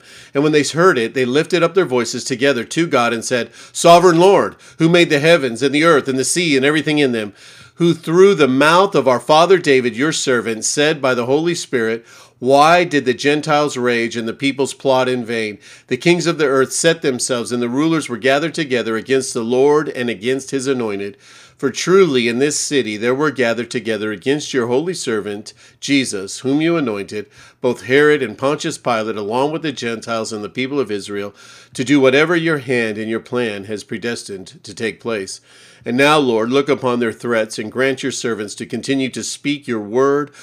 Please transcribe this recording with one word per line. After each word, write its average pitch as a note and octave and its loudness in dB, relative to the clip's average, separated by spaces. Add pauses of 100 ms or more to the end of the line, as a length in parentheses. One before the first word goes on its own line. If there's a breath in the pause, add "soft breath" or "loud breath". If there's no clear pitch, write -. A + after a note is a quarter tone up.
(340 loud breath)
And C#3+ 0
when D#3 2
they D3 4
heard E3 2
it, A2+ -2
they B2+ 0
lifted D#3+ 0
up E3+ 0
their F3+ 2
voices B2 -2
together B2+ 0
to E3 -4
God A#2+ 0
and A2+ -6
said, A#2 -4 (200 loud breath)
"Sovereign E3+ 6
Lord, E3+ 4 (240 loud breath)
who D#3+ 4
made E3+ 4
the D3 2
heavens C3+ 2
and C3+ 0
the D3 2
earth D#3+ 4
and C3 -2
the C3 -2
sea E3 0
and C3 2
everything D3+ 0
in C#3 2
them, G#2+ -4 (420 loud breath)
who E3+ 2
through F3 4
the D3+ 4
mouth D#3+ 4
of C3 4
our B2 2
father E3+ 4
David, B2+ 2
your C#3+ -2
servant, A2+ -2
said D3 0
by C3 0
the A#2+ -2
Holy D#3+ 0
Spirit, A#2 -4 (360 loud breath)
'Why D3 4
did C#3 0
the B2+ 0
Gentiles D3 0
rage A#2 -2
and A2+ -6
the A2+ -6
peoples C3+ -4
plot C3 0
in B2 -4
vain? A2 -6 (280 loud breath)
The B2+ -4
kings E3+ 0
of D#3+ -2
the D#3 2
earth C3+ 2
set E3 0
themselves, A#2+ -4
and A#2+ -2
the A#2+ -2
rulers D3+ -2
were A#2+ -6
gathered C#3 0
together A#2+ -2
against B2+ -2
the B2 -4
Lord C#3+ 2
and A#2+ -4
against B2 -4
his C#3 -4
anointed. G#2+ -4 (400 loud breath)
For C#3 -2
truly D3+ 2
in A#2 -2
this C#3+ 0
city A2+ -2
there A#2 -2
were D3 0
gathered A#2 -2
together G#2+ -4
against C3+ -4
your B2 0
holy D3+ -2
servant, G#2 -8 (280 soft breath)
Jesus, A2 -4
whom C#3 -2
you E3+ 0
anointed, G#2 -6 (340 loud breath)
both A#2+ -2
Herod C#3+ 2
and G#2+ -8
Pontius C#3+ -4
Pilate, A2 -4
along A#2+ -2
with D#3+ -8
the D3+ -6
Gentiles A2+ -6
and G#2+ -8
the G#2 -10
people B2+ -6
of A#2 -2
Israel, G2+ -8 (400 loud breath)
to C3 -6
do C#3 4
whatever C#3 4
your E3 0
hand A#2 -2
and A2 -8
your A2+ -2
plan A2 -6
has G#2 -10
predestined A2+ -10
to G#2+ -18
take G#2 -6
place. G#2+ -6 (440 soft breath)
And A#2+ -2
now, D3 4
Lord, A#2 2
look C#3 0
upon B2 0
their A#2+ -2
threats A2+ -4
and G#2+ -8
grant B2+ -2
your C3+ -4
servants G#2+ -6
to A#2 -10
continue C3 -4
to A#2 -10
speak C#3+ -8
your A2+ -4
word C#3 0 (100 loud breath)